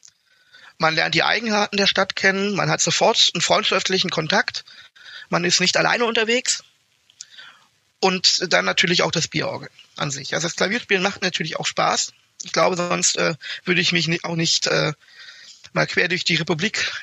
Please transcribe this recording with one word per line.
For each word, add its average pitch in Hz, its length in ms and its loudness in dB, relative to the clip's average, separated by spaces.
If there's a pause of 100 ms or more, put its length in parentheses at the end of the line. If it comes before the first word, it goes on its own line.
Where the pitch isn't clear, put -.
(800)
Man 156 160 2
lernt 165 180 2
die 165 80 4
Eigenarten 208 560 0
der 196 80 2
Stadt 196 300 0
kennen, 196 400 0
man 151 160 2
hat 160 100 0
sofort - 540 4
einen 170 60 -2
freundschaftlichen 185 680 0
Kontakt, - 560 -2 (640)
man 170 140 0
ist 175 160 2
nicht 180 180 2
alleine 180 280 2
unterwegs 233 580 0 (1400)
und 185 520 2
dann 185 140 4
natürlich 180 380 2
auch 160 80 0
das 165 160 -2
Bierorgeln 139 440 -6 (240)
an 151 140 -6
sich. 135 240 -8
Also 156 140 -2
das - 80 -8
Klavierspielen 190 480 -2
macht 196 180 -2
natürlich 175 380 -4
auch - 80 -6
Spaß. - 460 -2 (300)
Ich - 80 -14
glaube, 175 260 2
sonst, 175 400 0
äh, 170 180 0 (280)
würde 180 180 2
ich 170 100 2
mich 170 160 0
ni-, 165 160 -2
auch 170 120 -4
nicht, 165 300 0
äh, 156 280 2 (800)
mal 180 120 2
quer 180 220 0
durch 175 160 -2
die 170 120 0
Republik 170 560 -2 (120)